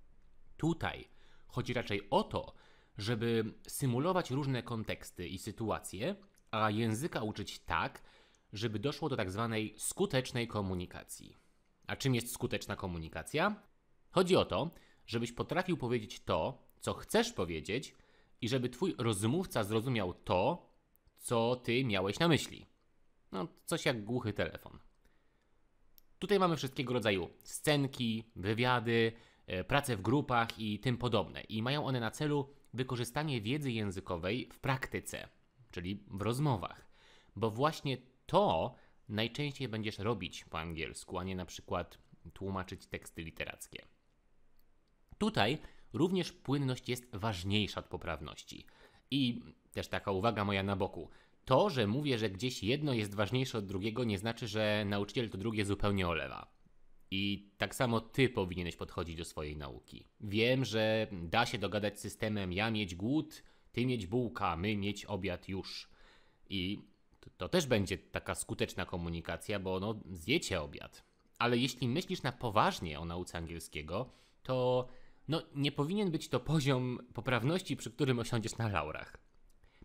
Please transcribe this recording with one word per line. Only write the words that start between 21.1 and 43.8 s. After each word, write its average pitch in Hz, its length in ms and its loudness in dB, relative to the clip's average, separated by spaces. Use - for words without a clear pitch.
co 117 380 2
ty 123 300 0
miałeś 98 340 2
na 165 80 6
myśli. - 380 2
No, 180 160 -6
coś - 200 0
jak 120 180 2
głuchy 107 300 0
telefon. - 460 -4
Tutaj 190 200 4
mamy 175 180 6
wszystkiego 131 360 -2
rodzaju 101 360 4
scenki, 127 920 0
wywiady, 113 760 4
e, 92 160 -2
prace 127 340 2
w 92 40 -4
grupach 120 580 2
i 104 200 -2
tym 123 180 0
podobne. 107 440 0
I 110 200 -4
mają 139 240 0
one 131 140 0
na 113 120 -2
celu 147 420 0
wykorzystanie 127 680 -2
wiedzy 131 300 0
językowej 95 840 -2
w - 60 -20
praktyce, - 680 -4
czyli 92 360 -6
w 98 140 -8
rozmowach. 120 640 0
Bo 107 160 0
właśnie 135 460 0
to 127 500 4
najczęściej 123 580 -2
będziesz 107 320 -4
robić 98 460 -2
po - 140 -6
angielsku, 80 580 -6
a 87 60 -4
nie 95 120 -4
na 90 100 -4
przykład - 520 -6
tłumaczyć 95 540 -6
teksty - 360 -10
literackie. - 640 -10